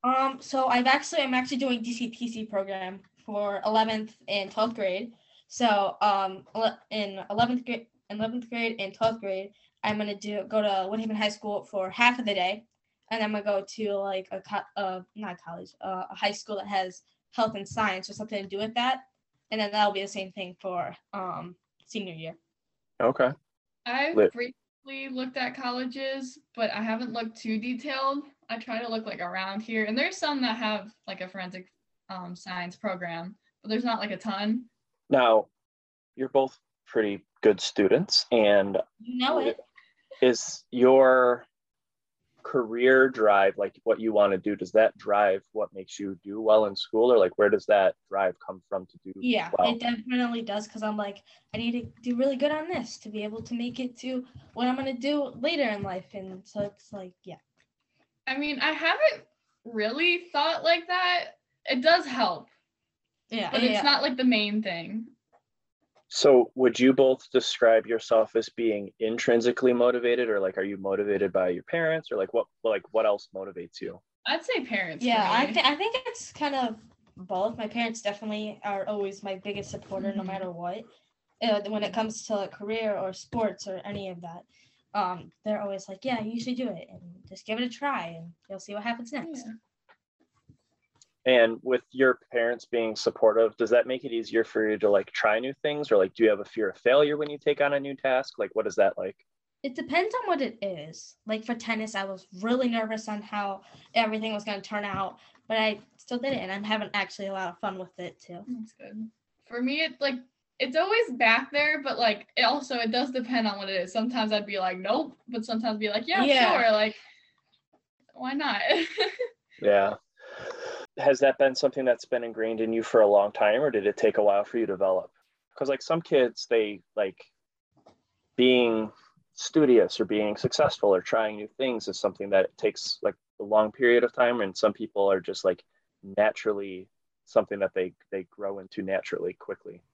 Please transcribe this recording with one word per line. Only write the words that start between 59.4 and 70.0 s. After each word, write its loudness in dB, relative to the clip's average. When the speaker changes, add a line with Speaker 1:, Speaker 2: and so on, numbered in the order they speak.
Speaker 3:
really 0
thought 0
like 2
that. 0
It -2
does 6
help, -2
Speaker 1:
Yeah, -4
Speaker 3:
but 0
Speaker 1:
yeah, 4
Speaker 3:
it's 2
Speaker 1:
yeah. 0
Speaker 3:
not, 4
like, 0
the -2
main 4
thing. -8
Speaker 2:
So 6
would 2
you 6
both 2
describe 4
yourself 0
as 0
being -2
intrinsically 2
motivated, 2